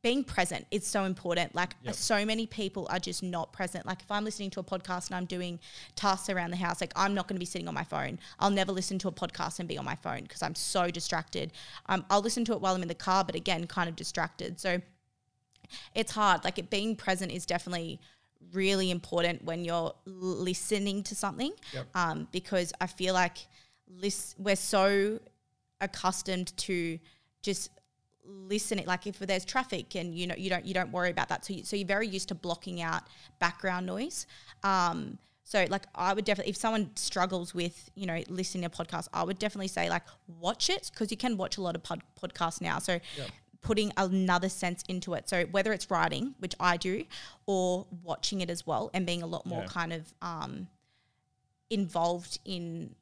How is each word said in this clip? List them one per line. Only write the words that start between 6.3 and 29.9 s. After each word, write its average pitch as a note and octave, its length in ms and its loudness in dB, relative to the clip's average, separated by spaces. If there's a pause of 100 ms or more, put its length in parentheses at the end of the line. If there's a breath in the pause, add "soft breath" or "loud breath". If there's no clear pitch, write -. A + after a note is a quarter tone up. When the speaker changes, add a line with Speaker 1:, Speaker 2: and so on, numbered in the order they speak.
Speaker 1:
the F3+ 60 -2
house, F3 220 0
like, - 160 -2
I'm G3 180 4
not F#3+ 140 0
gonna F#3+ 120 -2
be F3 60 -2
sitting E3+ 220 -6
on E3 60 -4
my C#3+ 100 -2
phone. C#3+ 360 -4 (200 loud breath)
I'll G3+ 100 6
never G3 220 4
listen F#3+ 280 -2
to F#3 100 -2
a - 20 -4
podcast E3 480 -4
and F3 80 -4
be C#3+ 100 -4
on C3+ 80 -6
my C3 100 -2
phone C3 300 -6
'cause - 160 -10
I'm D#3 140 -2
so F3 340 2
distracted. E3 600 -4 (360 loud breath)
Um, F#3 220 2
I'll G3+ 120 8
listen A3+ 240 0
to A3+ 80 2
it - 80 0
while F#3+ 140 4
I'm F#3 60 0
in F3 60 -2
the E3 80 -4
car, F#3+ 300 4
but F3+ 100 -4
again, E3+ 320 0
kind E3+ 220 0
of E3 80 -6
distracted. F3 600 -4
So F3+ 220 2 (1120 loud breath)
it's A3 200 0
hard. G3+ 320 6
Like, F3+ 120 0
it, F3+ 120 -4
being G#3+ 260 2
present F#3+ 360 0
is F3+ 140 -4
definitely E3+ 540 -2 (540 soft breath)
really F#3+ 380 6
important E3+ 520 2
when E3+ 220 -2
you're E3 280 0 (120)
listening F#3 1000 0
to G#3 100 -6
something. A3 380 -2 (220 loud breath)
Speaker 2:
Yep. C3 200 -6
Speaker 1:
Um, D#3 380 0
because F3+ 480 0
I F3+ 80 0
feel F#3 260 0
like F3+ 240 4 (500 soft breath)
lis-, F#3 500 -4
we're G3 180 4
so G3+ 640 6 (640)
accustomed F#3 760 0
to E3 420 -2 (420 soft breath)
just - 280 -2 (560)
listening. G3 600 -2
Like, F3+ 180 0
if G3+ 140 -8
there's F#3 260 0
traffic G#3+ 500 -2